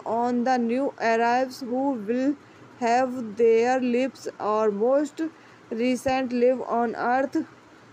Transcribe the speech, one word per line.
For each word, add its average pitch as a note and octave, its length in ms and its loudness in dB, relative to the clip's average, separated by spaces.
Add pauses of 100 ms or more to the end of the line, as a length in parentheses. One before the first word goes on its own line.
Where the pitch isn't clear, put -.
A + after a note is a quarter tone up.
on A#3+ 380 -2
the B3+ 120 2
new B3 420 -2
arrives A#3 640 0
who C4 300 -2 (200)
will C4 240 0 (460)
have B3 560 -2
their A#3 440 4
lips B3 480 -2 (120)
or G#3+ 300 2
most C4 500 0 (500)
recent B3+ 640 -2
live B3 300 2
on A#3 320 -2
earth. C4 420 -2 (560)